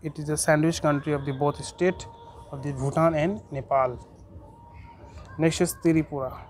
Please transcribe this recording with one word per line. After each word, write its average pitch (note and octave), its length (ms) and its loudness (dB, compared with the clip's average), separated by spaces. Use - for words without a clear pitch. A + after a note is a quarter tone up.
It D#3 180 -8
is D3 100 -6
a D3+ 80 0
sandwich D#3+ 440 4
country D3 320 2
of C#3 120 -2
the C#3 80 -2
both C#3+ 320 0
state F3+ 420 -2
of C3+ 120 -12
the C#3+ 80 -4
Bhutan C#3 440 2
and F#3 260 0
Nepal. C3 460 0
Next D#3+ 220 2
is F3 240 0
Tripura. D3 540 0